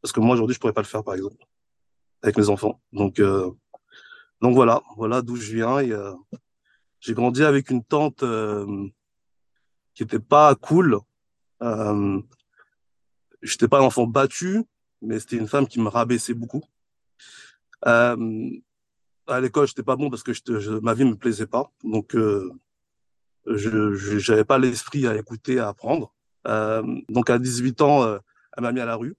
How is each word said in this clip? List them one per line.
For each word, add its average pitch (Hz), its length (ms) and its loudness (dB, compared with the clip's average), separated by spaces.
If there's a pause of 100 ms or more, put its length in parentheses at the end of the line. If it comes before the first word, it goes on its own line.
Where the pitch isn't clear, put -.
Parce - 100 -8
que 117 80 0
moi, 117 140 6
aujourd'hui, 117 200 0
je - 60 -10
pourrais 107 140 -2
pas 110 80 -2
le - 40 -6
faire, 107 160 -8
par 104 120 -8
exemple, 95 280 -10 (800)
avec 113 140 0
mes 104 140 4
enfants. 104 320 -2 (100)
Donc, 101 260 -2
euh, 98 320 2 (920)
donc 123 120 4
voilà, 120 280 4 (160)
voilà 117 240 -2
d'où 120 140 -8
je 110 180 -10
viens. 117 240 0
Et, 131 120 -2
euh, 101 220 -8 (880)
j'ai 113 140 -6
grandi 123 300 2
avec 139 260 2
une 123 120 0
tante, 151 400 -2
euh, 107 440 -4 (1300)
qui - 80 -8
était - 160 -4
pas 147 360 6
cool. 156 440 4 (640)
Euh, 104 580 -2 (1200)
j'étais - 280 -2
pas 139 100 4
un 135 60 6
enfant 123 220 2
battu, 170 580 -2 (360)
mais 110 180 -6
c'était - 180 -8
une 110 120 -4
femme 139 180 0
qui 120 140 -6
me 110 80 0
rabaissait 117 460 -2
beaucoup. 117 280 -10 (1200)
Euh, 117 640 0 (760)
à 127 140 -4
l'école, 135 260 2
j'étais 135 160 -8
pas 127 140 -2
bon 143 140 -4
parce 120 120 -10
que 120 120 -6
je - 80 -12
te, 113 180 -4
je, 104 120 -8
ma 110 200 -2
vie 120 120 2
me 117 100 4
plaisait 107 320 -4
pas. 127 260 -4 (100)
Donc, 110 320 -4
euh, 101 360 0 (960)
je, 107 480 -2
je, 101 240 -4
j'avais 107 260 4
pas 135 140 2
l'esprit 127 480 -2
à 107 100 0
écouter, 117 420 -4
à 110 100 -2
apprendre. 123 440 -4 (340)
Euh, 110 360 -2 (260)
donc, 117 220 0
à 120 80 4
dix-huit 123 420 -4
ans, 143 220 6
euh, 107 160 -2 (360)
elle 120 100 -6
m'a 120 80 -2
mis 127 80 -4
à 117 40 -6
la 117 120 -4
rue. 123 220 -10